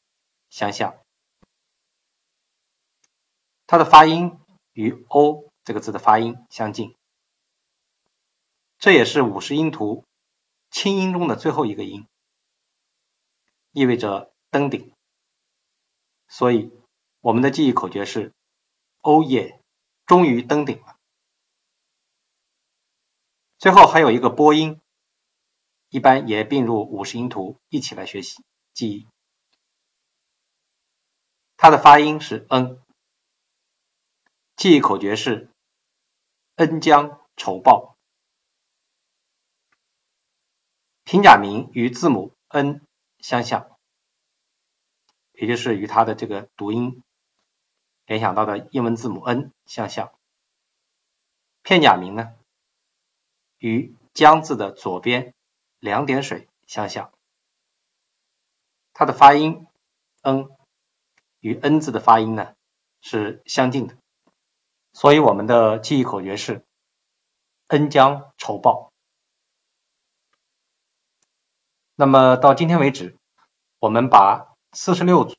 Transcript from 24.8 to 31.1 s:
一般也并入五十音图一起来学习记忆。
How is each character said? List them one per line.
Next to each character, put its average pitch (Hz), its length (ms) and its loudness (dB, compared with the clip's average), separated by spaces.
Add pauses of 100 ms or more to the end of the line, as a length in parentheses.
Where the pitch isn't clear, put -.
一 135 100 -8
般 131 280 2
也 107 160 -2
并 131 220 -2
入 113 180 -4
五 98 220 -12
十 113 120 -14
音 123 120 -8
图 98 280 -12 (120)
一 147 100 -8
起 - 160 -12
来 95 100 -14
学 98 160 -14
习 - 220 -20 (300)
记 110 180 -8
忆。 110 160 -16 (2500)